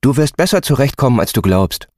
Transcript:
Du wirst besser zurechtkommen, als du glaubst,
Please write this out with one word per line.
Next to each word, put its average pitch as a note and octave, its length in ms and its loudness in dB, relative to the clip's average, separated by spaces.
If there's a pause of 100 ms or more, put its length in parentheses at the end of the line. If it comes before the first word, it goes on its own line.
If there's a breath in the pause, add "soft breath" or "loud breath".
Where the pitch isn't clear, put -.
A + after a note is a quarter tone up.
Du C3 160 0
wirst D3 200 0
besser F3+ 240 0
zurechtkommen, C3+ 600 0
als - 120 -4
du - 80 0
glaubst, F#2+ 580 0